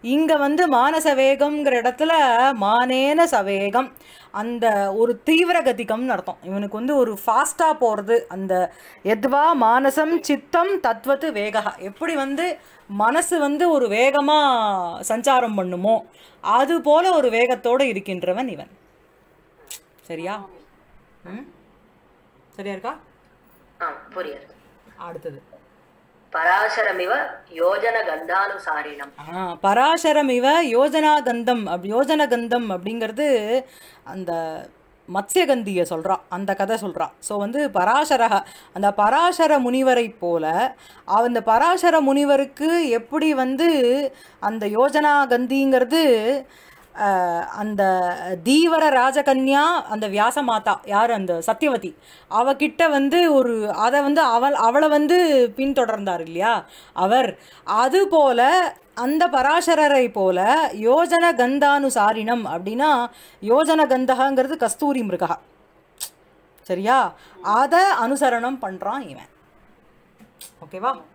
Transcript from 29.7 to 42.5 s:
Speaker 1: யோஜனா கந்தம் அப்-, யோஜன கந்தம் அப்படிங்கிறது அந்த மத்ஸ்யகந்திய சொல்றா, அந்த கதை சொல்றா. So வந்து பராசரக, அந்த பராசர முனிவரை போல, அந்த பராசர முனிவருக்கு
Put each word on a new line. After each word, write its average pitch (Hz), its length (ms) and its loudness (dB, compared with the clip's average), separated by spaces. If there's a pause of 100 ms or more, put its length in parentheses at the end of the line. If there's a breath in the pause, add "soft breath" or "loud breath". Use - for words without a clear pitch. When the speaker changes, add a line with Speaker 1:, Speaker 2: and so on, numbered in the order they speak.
Speaker 1:
யோஜனா 294 580 2
கந்தம் 233 420 -2
அப்-, 175 200 -6
யோஜன 277 420 0
கந்தம் 233 420 -2
அப்படிங்கிறது 220 920 -2 (400 loud breath)
அந்த 165 640 -10 (460)
மத்ஸ்யகந்திய 202 760 -2
சொல்றா, 180 260 -4 (140)
அந்த 190 260 -6
கதை 202 260 -4
சொல்றா. 175 380 -8
So - 180 -8
வந்து 233 320 -4
பராசரக, 226 760 0 (280 loud breath)
அந்த 202 200 0
பராசர 302 680 2
முனிவரை 247 580 0
போல, 170 580 -2 (300 loud breath)
அந்த 233 360 0
பராசர 320 600 2
முனிவருக்கு 277 880 0